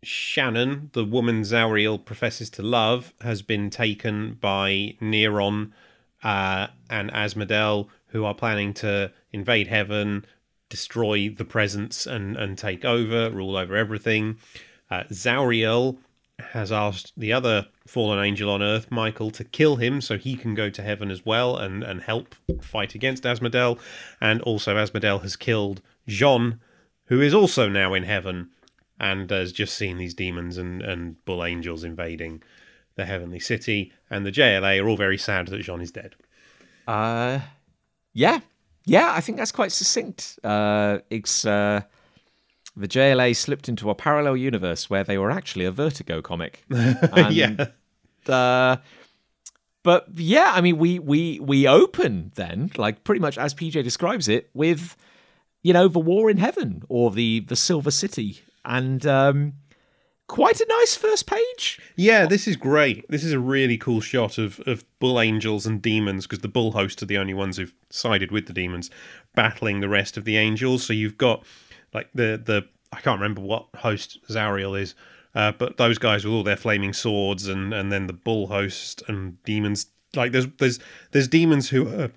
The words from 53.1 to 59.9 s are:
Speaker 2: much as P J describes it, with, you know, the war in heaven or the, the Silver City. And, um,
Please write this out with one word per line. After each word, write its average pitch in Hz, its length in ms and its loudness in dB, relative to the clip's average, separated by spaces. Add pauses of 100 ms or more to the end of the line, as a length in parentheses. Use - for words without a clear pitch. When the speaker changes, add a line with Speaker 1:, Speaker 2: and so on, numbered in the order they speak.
Speaker 2:
much 151 160 -2
as 139 160 -4
P 160 180 -6
J 151 100 0
describes 170 480 -2
it, 110 240 0
with, 165 420 0 (680)
you 175 100 6
know, 180 140 8
the 180 120 4
war 185 300 4
in 202 80 4
heaven 196 500 -2
or 120 240 2
the, 113 300 2
the 123 140 -6
Silver 147 360 0
City. 123 500 -4 (240)
And, 131 400 -2
um, 139 480 4 (760)